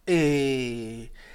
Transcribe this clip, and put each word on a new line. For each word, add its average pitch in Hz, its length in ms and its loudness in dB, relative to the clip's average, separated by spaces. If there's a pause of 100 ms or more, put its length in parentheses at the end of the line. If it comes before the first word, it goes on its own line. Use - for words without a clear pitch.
eh, 131 1040 0 (240)